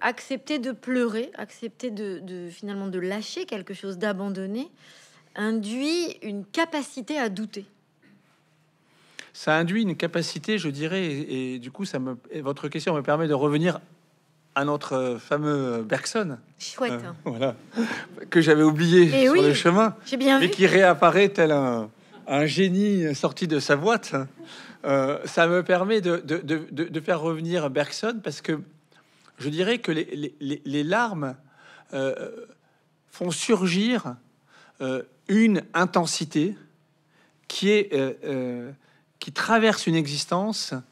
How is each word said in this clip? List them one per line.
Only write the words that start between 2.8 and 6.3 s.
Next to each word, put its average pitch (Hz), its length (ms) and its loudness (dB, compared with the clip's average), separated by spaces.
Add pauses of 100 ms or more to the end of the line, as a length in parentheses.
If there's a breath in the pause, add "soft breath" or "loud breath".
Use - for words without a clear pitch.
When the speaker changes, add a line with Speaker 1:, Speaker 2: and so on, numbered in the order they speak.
Speaker 1:
de 185 120 -6
lâcher 208 460 -8
quelque 196 280 -12
chose, 190 240 -10
d'abandonner, 202 720 -6 (680 soft breath)
induit 226 840 -4
une 202 220 -10